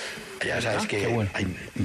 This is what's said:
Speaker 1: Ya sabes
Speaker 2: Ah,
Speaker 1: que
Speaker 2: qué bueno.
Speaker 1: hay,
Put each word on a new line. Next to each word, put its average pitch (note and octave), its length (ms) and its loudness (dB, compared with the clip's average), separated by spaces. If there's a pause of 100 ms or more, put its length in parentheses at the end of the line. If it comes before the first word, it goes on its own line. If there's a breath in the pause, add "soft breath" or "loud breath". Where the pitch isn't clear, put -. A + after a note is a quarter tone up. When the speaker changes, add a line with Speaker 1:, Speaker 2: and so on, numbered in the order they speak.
(440 loud breath)
Speaker 1:
Ya - 180 0
sabes A#2 220 2
Speaker 2:
Ah, G#3+ 40 -2
Speaker 1:
que G#2 120 2
Speaker 2:
qué G2 80 2
bueno. A2+ 260 4
Speaker 1:
hay, G2 120 2 (380)